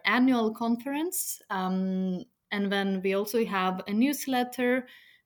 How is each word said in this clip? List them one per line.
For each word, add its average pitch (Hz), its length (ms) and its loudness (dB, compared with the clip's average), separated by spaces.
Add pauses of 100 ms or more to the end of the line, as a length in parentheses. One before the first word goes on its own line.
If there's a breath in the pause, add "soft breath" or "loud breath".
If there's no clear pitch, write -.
annual 233 460 4
conference. 277 880 -4 (100)
Um, 185 720 -2 (260)
and 202 220 -2
then 196 320 0
we 196 80 2
also 214 320 0
have 185 420 0
a 202 60 -6
newsletter 247 960 0 (380 loud breath)